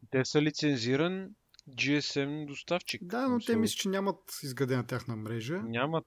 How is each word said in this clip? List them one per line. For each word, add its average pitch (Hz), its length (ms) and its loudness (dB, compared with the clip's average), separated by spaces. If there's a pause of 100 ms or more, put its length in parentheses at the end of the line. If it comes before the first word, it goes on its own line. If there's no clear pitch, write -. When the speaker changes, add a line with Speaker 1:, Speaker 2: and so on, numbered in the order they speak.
(100)
Speaker 1:
Те 131 140 4
са 151 180 4
лицензиран 151 880 2 (380)
G 135 300 0
S 139 280 0
M 147 200 -4
доставчик. - 580 -4
Speaker 2:
Да, 220 180 -4
но 269 60 2
те 247 60 2
Speaker 1:
Мисъл 233 260 2
Speaker 2:
мисля, 220 160 2
че - 120 -2
нямат 196 540 -2
изградена 127 440 0
тяхна 120 300 -4
мрежа. 113 460 -4
Speaker 1:
Нямат 143 440 0